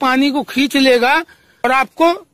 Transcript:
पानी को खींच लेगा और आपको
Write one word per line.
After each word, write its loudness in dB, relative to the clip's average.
पानी 0
को -4
खींच -4
लेगा 2
और 0
आपको 0